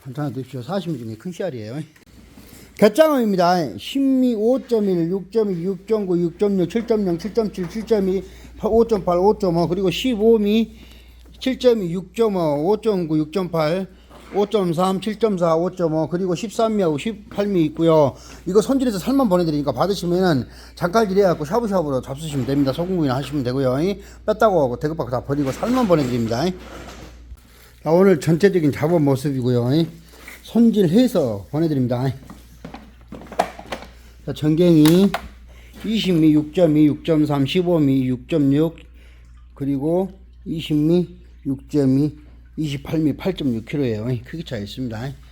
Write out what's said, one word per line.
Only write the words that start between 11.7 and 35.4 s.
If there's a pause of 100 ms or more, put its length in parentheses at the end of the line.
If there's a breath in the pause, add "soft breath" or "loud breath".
육점오,
오점구,
육점팔, (460 loud breath)
오점삼,
칠점사,
오점오,
그리고
십삼
미하고
십팔
미
있고요. (300 loud breath)
이거
손질해서
살만
보내드리니까
받으시면은 (280 loud breath)
장칼질
해갖고
샤브샤브로
잡수시면
됩니다.
소금구이나
하시면
되고요. (500 loud breath)
뺐다고
하고
대급받고
다
버리고
살만
보내드립니다. (1400 soft breath)
자,
오늘
전체적인
잡어
모습이고요. (580 loud breath)
손질해서
보내드립니다. (2000 loud breath)
자,
전갱이 (720 loud breath)